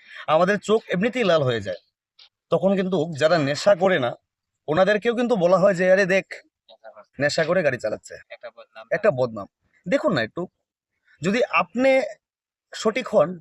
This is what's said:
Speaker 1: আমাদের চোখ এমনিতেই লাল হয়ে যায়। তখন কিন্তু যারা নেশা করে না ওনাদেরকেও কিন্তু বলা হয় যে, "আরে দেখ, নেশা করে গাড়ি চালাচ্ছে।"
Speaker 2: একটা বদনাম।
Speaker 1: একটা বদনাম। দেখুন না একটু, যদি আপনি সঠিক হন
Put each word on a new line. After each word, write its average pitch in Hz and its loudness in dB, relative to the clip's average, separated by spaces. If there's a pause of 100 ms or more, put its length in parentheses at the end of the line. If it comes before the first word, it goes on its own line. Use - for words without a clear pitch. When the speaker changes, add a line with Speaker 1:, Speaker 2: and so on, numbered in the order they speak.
(260)
Speaker 1:
আমাদের 180 2
চোখ 214 0
এমনিতেই 214 -2
লাল 165 2
হয়ে 117 0
যায়। 90 -8 (720)
তখন 180 2
কিন্তু 185 0 (200)
যারা 160 4
নেশা 147 2
করে 185 2
না 123 -2 (580)
ওনাদেরকেও 196 2
কিন্তু 240 0
বলা 175 4
হয় 196 4
যে, 175 -2
"আরে 190 4
দেখ, 185 0 (920)
নেশা 147 -2
করে 175 0
গাড়ি 127 0
চালাচ্ছে।" 107 -8 (140)
Speaker 2:
একটা - -20
বদনাম। - -20
Speaker 1:
একটা 170 0
বদনাম। 117 -6 (380)
দেখুন 269 -2
না 127 0
একটু, 113 -8 (800)
যদি 202 -2 (120)
আপনি 233 0 (840)
সঠিক 226 -4
হন 165 2 (120)